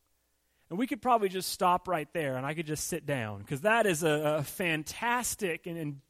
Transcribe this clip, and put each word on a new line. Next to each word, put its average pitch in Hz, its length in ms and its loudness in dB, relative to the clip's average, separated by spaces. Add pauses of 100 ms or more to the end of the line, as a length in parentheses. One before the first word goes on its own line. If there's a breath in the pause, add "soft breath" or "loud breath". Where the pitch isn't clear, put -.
(680)
And 170 80 -4
we 247 80 2
could 269 160 -4
probably 233 260 4
just 185 220 -4
stop 180 380 2
right 160 260 -2
there 139 240 0
and 131 80 -4
I 151 80 -2
could 156 140 -6
just 151 200 -4
sit 151 200 -4
down, 110 360 -2
'cause 135 180 -6
that 214 260 4
is 165 160 2
a, 151 360 4
a 147 40 -2
fantastic 185 1200 -2
and, 170 120 -6
and 147 320 -6